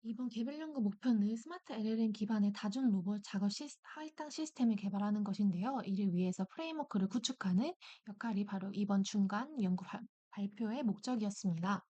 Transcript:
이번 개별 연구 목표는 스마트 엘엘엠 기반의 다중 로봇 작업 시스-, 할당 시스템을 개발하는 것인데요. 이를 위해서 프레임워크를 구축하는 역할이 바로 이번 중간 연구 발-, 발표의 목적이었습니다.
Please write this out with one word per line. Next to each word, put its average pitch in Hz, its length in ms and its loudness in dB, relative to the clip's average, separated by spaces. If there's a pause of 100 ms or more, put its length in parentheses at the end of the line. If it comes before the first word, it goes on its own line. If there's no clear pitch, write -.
이번 233 260 -4
개별 240 320 -4
연구 311 200 -4
목표는 208 540 4
스마트 320 380 -10
엘엘엠 220 400 2
기반의 208 400 2
다중 220 400 2
로봇 196 320 0
작업 202 260 0
시스-, 285 320 -8
할당 311 480 -10
시스템을 254 460 2
개발하는 202 480 0
것인데요. 202 600 2
이를 196 300 0
위해서 185 400 2
프레임워크를 302 540 0
구축하는 233 680 0 (340)
역할이 208 360 -2
바로 196 280 -4
이번 202 300 2
중간 214 600 0
연구 185 220 2
발-, 208 160 -8 (300)
발표의 214 540 -4
목적이었습니다. 202 1000 0 (100)